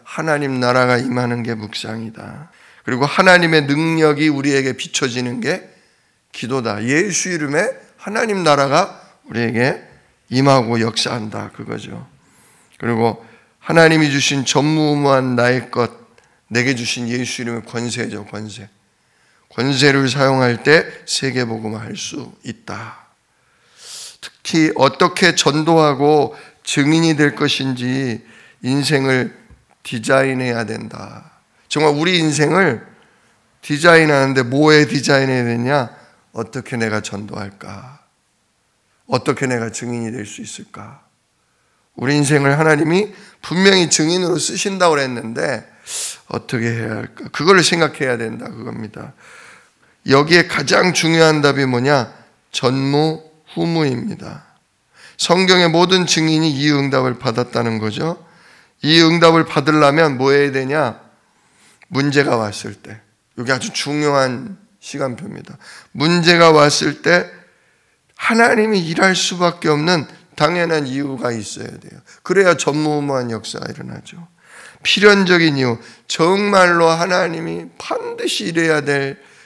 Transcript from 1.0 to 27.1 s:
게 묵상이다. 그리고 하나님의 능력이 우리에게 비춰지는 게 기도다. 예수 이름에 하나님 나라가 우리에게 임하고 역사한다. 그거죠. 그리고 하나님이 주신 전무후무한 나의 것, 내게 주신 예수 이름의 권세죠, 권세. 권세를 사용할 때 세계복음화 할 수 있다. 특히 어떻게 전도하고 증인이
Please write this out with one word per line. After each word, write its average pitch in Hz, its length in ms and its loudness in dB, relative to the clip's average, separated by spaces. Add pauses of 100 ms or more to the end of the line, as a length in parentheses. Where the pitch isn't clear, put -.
게 117 120 -6
묵상이다. 110 960 -12 (340)
그리고 127 220 -2
하나님의 170 560 4
능력이 156 680 2
우리에게 139 460 0
비춰지는 123 680 -4
게 156 280 -6 (640)
기도다. 113 520 -6
예수 160 460 -2
이름에 160 400 -4 (260)
하나님 208 480 -4
나라가 143 560 2 (240)
우리에게 117 580 -2 (460)
임하고 123 520 2
역사한다. 110 720 -6
그거죠. 113 540 -14 (720)
그리고 117 480 -2 (320)
하나님이 160 520 4
주신 139 340 -2
전무후무한 143 920 0
나의 123 360 0
것, 120 200 -2 (580)
내게 123 260 0
주신 120 340 -6
예수 123 340 -6
이름의 117 220 -8
권세죠, 110 640 -8
권세. 104 420 -14 (800)
권세를 135 600 2
사용할 131 540 0
때 151 240 4 (200)
세계복음화 113 720 -6
할 110 160 -14
수 - 360 -12 (120)
있다. - 640 -14 (1120)
특히 - 560 -2
어떻게 165 580 2
전도하고 151 1000 2 (260)
증인이 160 540 2